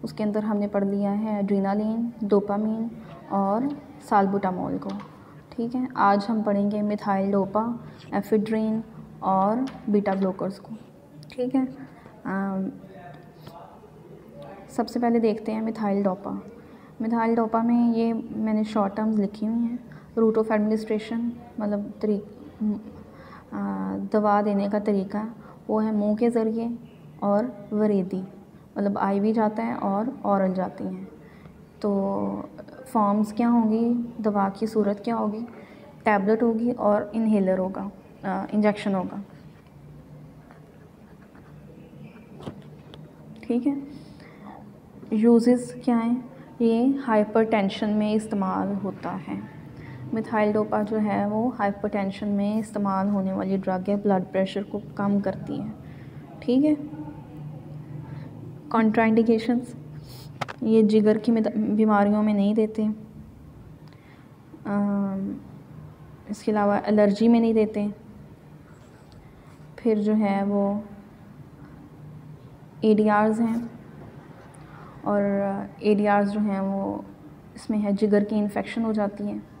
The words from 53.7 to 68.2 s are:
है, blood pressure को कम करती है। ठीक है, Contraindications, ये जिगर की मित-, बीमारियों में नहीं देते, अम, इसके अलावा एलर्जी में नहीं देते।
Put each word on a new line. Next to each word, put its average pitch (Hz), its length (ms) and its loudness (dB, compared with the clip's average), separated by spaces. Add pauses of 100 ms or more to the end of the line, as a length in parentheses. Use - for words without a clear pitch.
है, 202 140 0
blood 196 200 4
pressure 190 400 -2
को 208 200 -8 (160)
कम 202 220 2
करती - 360 -4
है। 214 160 -6 (720)
ठीक 262 220 4
है, 302 100 6 (2000)
Contraindications, 226 1040 4 (840)
ये 220 200 6
जिगर 214 360 6
की 233 140 2
मित-, 220 240 2
बीमारियों 208 640 4
में 214 120 4
नहीं 202 200 4
देते, 220 300 2 (1800)
अम, 202 720 0 (920)
इसके 214 220 -2
अलावा 202 260 4
एलर्जी 208 500 4
में 233 120 8
नहीं 226 140 4
देते। 214 400 2 (1800)